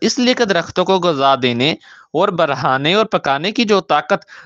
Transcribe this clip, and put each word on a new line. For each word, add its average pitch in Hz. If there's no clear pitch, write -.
इसलिए 240
कि 247
दरख्तों 180
को 190
गज़ा 139
देने 127
और 190
बढ़ाने 147
और 220
पकाने 156
की 233
जो 196
ताकत -